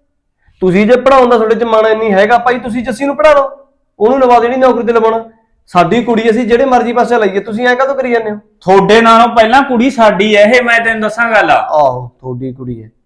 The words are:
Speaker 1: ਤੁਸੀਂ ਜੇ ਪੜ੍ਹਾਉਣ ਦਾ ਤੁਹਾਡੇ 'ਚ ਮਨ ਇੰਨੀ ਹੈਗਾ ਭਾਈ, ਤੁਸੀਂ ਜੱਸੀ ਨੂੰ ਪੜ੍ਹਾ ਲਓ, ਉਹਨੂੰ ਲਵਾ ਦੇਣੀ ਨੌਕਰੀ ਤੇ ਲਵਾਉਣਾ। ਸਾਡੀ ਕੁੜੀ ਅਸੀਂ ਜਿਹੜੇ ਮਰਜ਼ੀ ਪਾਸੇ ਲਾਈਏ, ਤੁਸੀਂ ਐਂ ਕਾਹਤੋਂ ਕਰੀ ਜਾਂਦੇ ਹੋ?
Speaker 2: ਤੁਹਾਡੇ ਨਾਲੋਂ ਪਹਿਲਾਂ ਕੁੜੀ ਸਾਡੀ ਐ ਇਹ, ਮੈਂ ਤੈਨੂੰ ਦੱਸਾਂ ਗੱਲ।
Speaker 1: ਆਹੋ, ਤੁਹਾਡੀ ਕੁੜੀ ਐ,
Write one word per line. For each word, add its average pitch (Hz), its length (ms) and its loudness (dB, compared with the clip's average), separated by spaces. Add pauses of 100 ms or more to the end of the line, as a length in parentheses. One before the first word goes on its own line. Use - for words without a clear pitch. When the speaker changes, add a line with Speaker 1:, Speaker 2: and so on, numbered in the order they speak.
(600)
Speaker 1:
ਤੁਸੀਂ 185 240 2
ਜੇ 240 100 2
ਪੜ੍ਹਾਉਣ 254 340 2
ਦਾ 247 80 2
ਤੁਹਾਡੇ 220 180 0
'ਚ 233 80 -4
ਮਨ 220 240 0
ਇੰਨੀ 220 260 0
ਹੈਗਾ 208 240 2
ਭਾਈ, 240 220 -2
ਤੁਸੀਂ 226 240 -8
ਜੱਸੀ 262 220 -6
ਨੂੰ 277 100 -2
ਪੜ੍ਹਾ 302 180 2
ਲਓ, 277 340 -2 (320)
ਉਹਨੂੰ 240 200 0
ਲਵਾ 240 200 4
ਦੇਣੀ 240 160 -2
ਨੌਕਰੀ 254 280 0
ਤੇ 226 100 -2
ਲਵਾਉਣਾ। 226 320 0 (420)
ਸਾਡੀ 180 360 0
ਕੁੜੀ 226 260 0
ਅਸੀਂ 220 180 0
ਜਿਹੜੇ 240 180 2
ਮਰਜ਼ੀ 240 280 0
ਪਾਸੇ 240 240 0
ਲਾਈਏ, 202 220 -2
ਤੁਸੀਂ 226 280 -6
ਐਂ 247 80 2
ਕਾਹਤੋਂ 269 200 -2
ਕਰੀ 254 160 -4
ਜਾਂਦੇ 226 200 -2
ਹੋ? 208 40 -8
Speaker 2:
ਤੁਹਾਡੇ 196 680 0
ਨਾਲੋਂ 226 260 4
ਪਹਿਲਾਂ 233 340 2
ਕੁੜੀ 262 280 0
ਸਾਡੀ 214 460 0
ਐ 208 160 4
ਇਹ, 247 120 2
ਮੈਂ 233 160 0
ਤੈਨੂੰ 226 220 -4
ਦੱਸਾਂ 226 300 -4
ਗੱਲ। 190 200 2
Speaker 1:
ਆਹੋ, 127 600 -2 (100)
ਤੁਹਾਡੀ 127 320 -12
ਕੁੜੀ 123 300 -14
ਐ, 113 40 -20 (180)